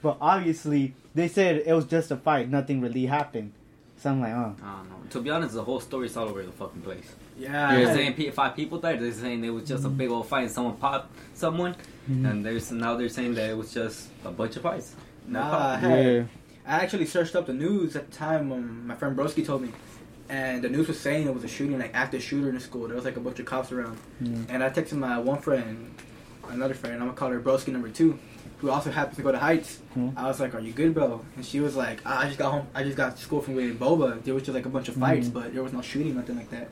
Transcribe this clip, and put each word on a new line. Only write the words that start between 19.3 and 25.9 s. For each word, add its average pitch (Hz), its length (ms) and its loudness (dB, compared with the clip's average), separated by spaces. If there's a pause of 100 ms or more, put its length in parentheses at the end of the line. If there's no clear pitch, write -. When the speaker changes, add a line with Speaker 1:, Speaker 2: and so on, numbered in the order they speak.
Speaker 3:
told 135 180 -2
me. 117 60 -6 (600)
And 131 320 -2
the 123 80 0
news 156 200 2
was - 100 -4
saying 147 260 2
it 135 80 0
was 110 120 -4
a - 20 -6
shooting, 139 320 -2
like, 117 140 -4
active 131 280 0
shooter 139 280 0
in 127 60 -2
the 127 60 -4
school. 120 260 -8
There 117 100 -4
was, 123 80 -6
like, 127 100 -2
a 123 60 -6
bunch 123 180 -6
of 120 60 -8
cops 131 260 -4
around. 117 260 -6 (220)
Speaker 1:
Yeah. 120 180 -2 (120)
Speaker 3:
And 127 120 0
I 131 80 4
texted 151 280 -2
my 127 200 0
one 131 220 0
friend, 117 500 0 (600)